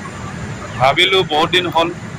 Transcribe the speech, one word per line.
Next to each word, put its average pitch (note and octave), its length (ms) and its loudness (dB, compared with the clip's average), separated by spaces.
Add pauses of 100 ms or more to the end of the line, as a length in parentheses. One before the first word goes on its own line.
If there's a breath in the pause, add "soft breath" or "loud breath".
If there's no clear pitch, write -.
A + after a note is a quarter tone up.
(800)
ভাবিলোঁ F3+ 440 4
বহুত D#3 260 2
দিন F3 180 2
হ'ল, E3 220 2 (300)